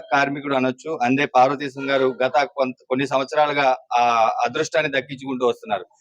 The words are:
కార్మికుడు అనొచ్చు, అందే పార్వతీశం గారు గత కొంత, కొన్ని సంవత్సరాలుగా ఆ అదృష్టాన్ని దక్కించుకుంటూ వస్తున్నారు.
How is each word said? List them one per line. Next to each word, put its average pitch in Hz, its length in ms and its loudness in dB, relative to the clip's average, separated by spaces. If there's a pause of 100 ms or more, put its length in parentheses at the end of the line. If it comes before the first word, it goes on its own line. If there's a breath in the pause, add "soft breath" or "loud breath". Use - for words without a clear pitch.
(120)
కార్మికుడు 143 440 -2
అనొచ్చు, 131 480 -2
అందే 135 220 2
పార్వతీశం 135 640 0
గారు 131 340 2
గత 131 200 2
కొంత, 131 320 -4 (140)
కొన్ని 131 180 -2
సంవత్సరాలుగా 135 720 0 (160)
ఆ 117 400 4 (120)
అదృష్టాన్ని 147 460 -2
దక్కించుకుంటూ 131 560 -4
వస్తున్నారు. 107 380 -4 (160)